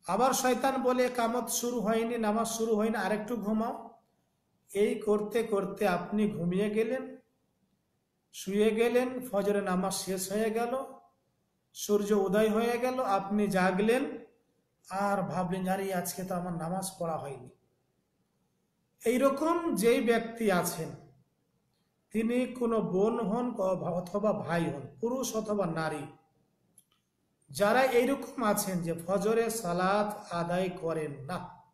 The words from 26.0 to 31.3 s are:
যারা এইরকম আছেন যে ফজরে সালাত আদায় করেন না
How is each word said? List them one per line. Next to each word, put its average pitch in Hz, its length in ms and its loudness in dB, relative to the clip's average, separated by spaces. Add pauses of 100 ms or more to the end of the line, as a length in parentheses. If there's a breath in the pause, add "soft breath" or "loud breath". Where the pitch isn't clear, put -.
যারা 208 340 4
এইরকম 247 600 2
আছেন 190 380 0
যে 165 120 -2 (140)
ফজরে 214 420 2
সালাত 196 840 -2
আদায় 175 360 0
করেন 160 420 -4
না 139 380 -8 (240)